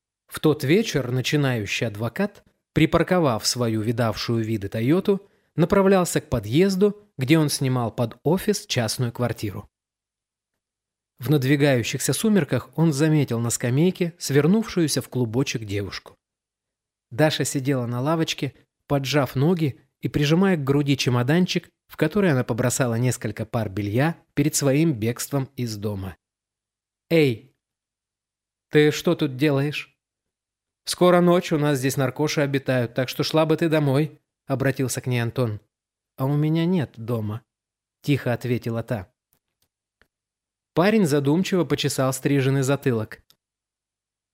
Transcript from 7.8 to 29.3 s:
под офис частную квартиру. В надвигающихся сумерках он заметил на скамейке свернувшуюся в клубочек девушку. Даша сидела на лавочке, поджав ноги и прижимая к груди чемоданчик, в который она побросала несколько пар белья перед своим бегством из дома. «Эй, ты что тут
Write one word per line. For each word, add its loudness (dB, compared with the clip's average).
под -4
офис 0
частную -2
квартиру. -6
В -2
надвигающихся 2
сумерках 0
он 2
заметил 2
на -2
скамейке 0
свернувшуюся 2
в -10
клубочек -2
девушку. -8
Даша 0
сидела -2
на -4
лавочке, -2
поджав 0
ноги 0
и -6
прижимая 2
к -4
груди 2
чемоданчик, 0
в -20
который 2
она 2
побросала 0
несколько -2
пар -4
белья -2
перед 0
своим 2
бегством -4
из -6
дома. -8
«Эй, 2
ты 4
что 0
тут -4